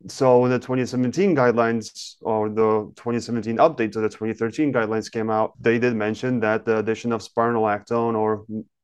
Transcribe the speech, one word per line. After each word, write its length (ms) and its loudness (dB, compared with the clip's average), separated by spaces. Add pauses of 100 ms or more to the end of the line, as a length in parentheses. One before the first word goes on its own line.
So 380 4
in 80 2
the 80 2
twenty 260 -2
seventeen 480 0
guidelines, 840 0
or 280 -2
the 460 0
twenty 240 -4
seventeen 380 -4
update 380 2
to 60 -4
the 80 0
twenty 240 -6
thirteen 400 -2
guidelines 380 -2
came 200 -4
out, 300 -2
they 200 2
did 160 0
mention 420 -2
that 260 0
the 140 0
addition 320 -2
of 120 -2
spironolactone 920 -2
or 340 -2
m-, 160 -10 (200)